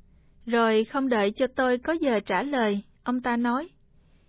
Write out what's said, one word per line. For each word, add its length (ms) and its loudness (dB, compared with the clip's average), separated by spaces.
Rồi 340 4
không 260 -2
đợi 220 2
cho 240 -2
tôi 220 2
có 160 -2
giờ 260 0
trả 240 -2
lời, 380 0
ông 180 -2
ta 160 -2
nói, 320 -2